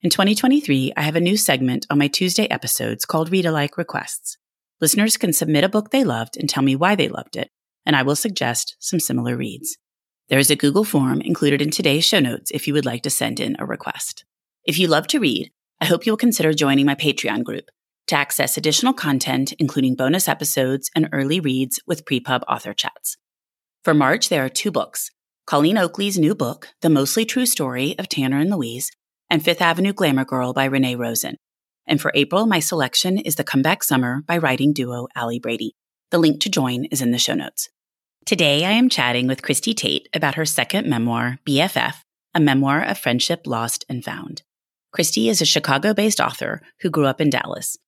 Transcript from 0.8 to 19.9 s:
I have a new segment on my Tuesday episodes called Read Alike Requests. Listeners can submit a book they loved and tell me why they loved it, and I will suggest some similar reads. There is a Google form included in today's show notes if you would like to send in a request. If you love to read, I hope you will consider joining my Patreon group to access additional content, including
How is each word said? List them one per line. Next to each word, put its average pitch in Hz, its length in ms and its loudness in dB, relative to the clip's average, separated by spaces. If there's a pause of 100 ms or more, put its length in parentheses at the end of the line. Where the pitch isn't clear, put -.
I 151 60 0
have 156 120 0
a 165 60 2
new 180 160 2
segment 131 520 0
on 143 80 2
my 143 120 2
Tuesday 185 400 0
episodes - 560 -4
called 160 260 -2
Read 185 140 2
Alike 151 320 0
Requests. - 600 -8 (440)
Listeners 208 340 4
can 185 160 0
submit 151 320 2
a 196 60 2
book - 220 -2
they 269 120 4
loved 117 320 -2
and - 140 -4
tell - 120 -2
me 135 140 4
why 175 180 2
they 190 140 2
loved - 300 -10
it, - 100 -6 (380)
and 147 100 4
I 135 60 4
will 139 160 2
suggest 139 600 -4
some - 200 -2
similar 123 380 -2
reads. 127 400 -8 (500)
There 135 120 4
is 139 120 4
a 143 60 2
Google 151 260 2
form 135 380 2
included 143 400 0
in 147 80 0
today's 151 340 2
show 196 160 4
notes 123 340 -2
if - 140 -4
you 143 60 -2
would 143 120 2
like 120 180 -4
to 143 60 -4
send 117 300 -2
in - 200 -2
a - 60 -6
request. - 600 -10 (400)
If 160 120 0
you 180 120 2
love 160 180 2
to 294 140 0
read, 120 300 0 (280)
I - 60 0
hope - 200 2
you 226 60 2
will 214 60 0
consider 185 340 2
joining 139 340 2
my 143 100 2
Patreon 120 500 -2
group 107 260 -10 (360)
to 156 100 0
access 143 400 0
additional 156 340 0
content, 135 680 0
including 131 380 0